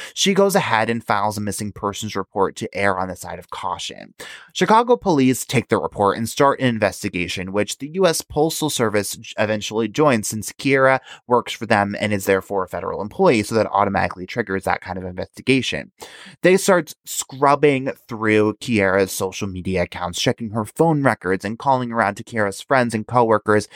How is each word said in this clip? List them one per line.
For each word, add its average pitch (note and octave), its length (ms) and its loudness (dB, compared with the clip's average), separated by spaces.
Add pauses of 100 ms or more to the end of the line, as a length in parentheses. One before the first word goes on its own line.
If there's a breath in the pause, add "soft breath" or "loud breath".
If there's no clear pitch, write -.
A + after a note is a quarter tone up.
(140)
she G3 180 2
goes G3 220 4
ahead A2+ 340 2
and A#2 160 -2
files G#2 320 0
a G#2+ 40 -6
missing G#2 320 -6
persons G2+ 440 -6
report F#2+ 400 -2
to - 180 -10
err G2 240 0
on F#2 100 -4
the F2+ 80 -10
side F2 220 -12
of F2 120 -20
caution. F2+ 640 -10 (380 loud breath)
Chicago A#3 440 4
police C3+ 480 2
take A#2+ 240 -2
the G#2+ 100 2
report G2 380 0
and A2+ 120 -4
start C#3 320 2
an C3 60 0
investigation, F#2+ 880 -2
which G#2 260 -2
the C#3 160 -12
U F#3 120 2
S D#3+ 160 0
Postal D#3 480 -2
Service G#2 460 -2
j-, - 220 -16
eventually G#2+ 500 -2
joins, A#2+ 400 2
since G#2+ 240 -8
Kiara C3 480 2 (260 loud breath)
works A#2+ 260 0
for - 140 -10
them G#2 320 2
and G#2 140 -2
is G2 140 -4
therefore F#2+ 380 0
a F2 40 -10
federal F2 340 -8
employee, A#2 400 4
so G#2+ 120 -4
that G#2+ 120 4
automatically G2+ 600 0
triggers F#2+ 380 -4
that F2 160 -2
kind F#2 180 -10
of F#2 60 -10
investigation. F#2 880 -4 (500 loud breath)
They F3+ 140 6
start F3+ 380 2 (100)
scrubbing C#3 880 0 (160)
through G#2+ 460 2
Kiara's G2 580 2
social G2 360 -6
media F#2 340 -2
accounts, F2 380 -6
checking A#2 300 -2
her A2 140 -4
phone D3+ 380 2
records G2 420 0
and A2 140 -6
calling B2+ 320 0
around G#2+ 260 0
to A2 80 -12
Kiara's G#2 360 -2
friends B2 340 2
and G#2+ 120 -4
coworkers. A2 680 2